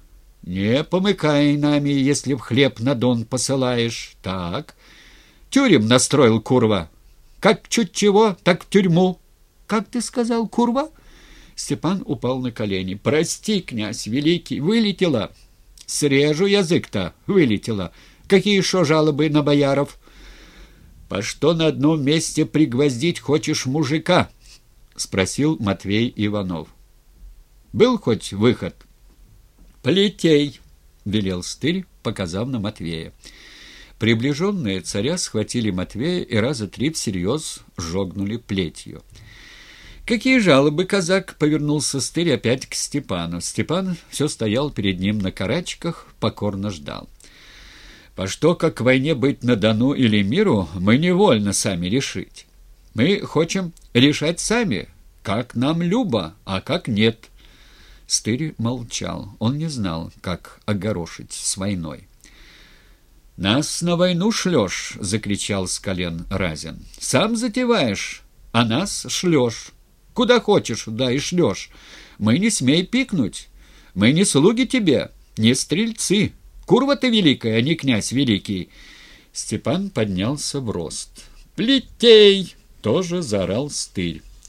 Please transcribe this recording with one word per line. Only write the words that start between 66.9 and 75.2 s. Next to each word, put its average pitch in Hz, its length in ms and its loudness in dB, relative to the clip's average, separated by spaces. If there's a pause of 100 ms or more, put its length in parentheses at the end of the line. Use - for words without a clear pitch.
"Сам 214 380 0
затеваешь, 220 880 -2 (300)
а 117 120 4
нас 131 460 -2
шлешь. 135 640 0 (420)
Куда 233 260 4
хочешь, 135 440 0
туда 120 280 -2
и 139 60 0
шлешь. 143 500 0 (480)
Мы 110 220 2
не 220 100 2
смей 170 380 2
пикнуть. 185 640 -2 (440)
Мы 107 200 4
не 175 120 4
слуги 220 420 4
тебе, 160 440 0 (260)